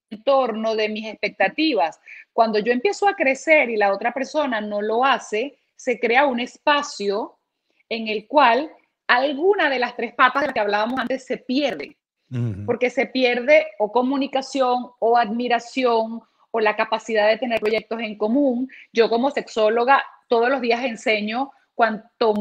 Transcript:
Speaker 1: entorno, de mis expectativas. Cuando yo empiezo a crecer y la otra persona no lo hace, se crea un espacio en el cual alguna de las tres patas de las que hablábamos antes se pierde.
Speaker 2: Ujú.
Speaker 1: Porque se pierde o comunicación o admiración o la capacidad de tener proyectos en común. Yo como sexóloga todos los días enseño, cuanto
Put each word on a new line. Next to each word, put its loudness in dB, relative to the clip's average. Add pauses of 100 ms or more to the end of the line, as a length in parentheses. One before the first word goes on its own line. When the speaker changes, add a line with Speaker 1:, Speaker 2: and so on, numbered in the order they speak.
Speaker 1:
entorno, 0
de 0
mis -8
expectativas. -2 (320)
Cuando 2
yo 0
empiezo 0
a 2
crecer 2
y -4
la 2
otra -4
persona -4
no -6
lo 0
hace, -2 (180)
se -4
crea 2
un -2
espacio -2 (500)
en -6
el -6
cual 4 (380)
alguna 2
de -2
las -4
tres -6
patas 2
de -2
las -6
que -2
hablábamos -2
antes -6
se -6
pierde. -4 (360)
Speaker 2:
Ujú. -4
Speaker 1:
Porque 0
se -2
pierde 2 (100)
o -2
comunicación -2
o 2
admiración -2 (280)
o -4
la 2
capacidad 0
de 4
tener -4
proyectos -2
en -10
común. 0 (240)
Yo 4
como 0
sexóloga 2 (280)
todos 4
los 0
días 0
enseño, -4 (240)
cuanto 0